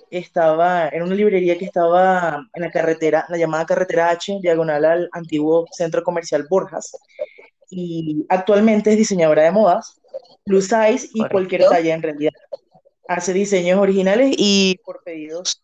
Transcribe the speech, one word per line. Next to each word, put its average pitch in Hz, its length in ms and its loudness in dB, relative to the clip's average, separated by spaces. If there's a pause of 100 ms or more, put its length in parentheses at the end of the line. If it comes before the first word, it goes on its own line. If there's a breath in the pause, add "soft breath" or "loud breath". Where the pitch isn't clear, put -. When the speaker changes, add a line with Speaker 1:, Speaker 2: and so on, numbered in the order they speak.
(100)
Speaker 1:
Estaba 170 760 0
en 165 160 -6
una 185 100 -4
librería 190 420 2
que 185 100 -10
estaba 175 840 0
en 175 100 -10
la 165 100 -6
carretera, 160 560 0
la 175 100 -6
llamada 160 260 -2
Carretera 175 460 0
H, 196 320 -4
diagonal 160 420 0
al 170 280 0
antiguo 160 580 -2
Centro 170 320 -4
Comercial 170 480 -4
Borjas. 185 400 -4 (800 loud breath)
Y 165 580 -8
actualmente 208 640 2
es 214 80 4
diseñadora 160 460 2
de 165 80 4
modas, 202 480 0 (440)
plus 190 200 2
size 226 500 0
y 220 40 -4
Speaker 2:
Correcto. 220 120 -4
Speaker 1:
cualquier 185 380 2
talla 165 260 2
en 160 80 -6
realidad. 151 300 -4 (720)
Hace 180 280 -4
diseños 190 460 0
originales 196 580 2
y 196 440 2
por - 220 -18
pedidos 160 600 -10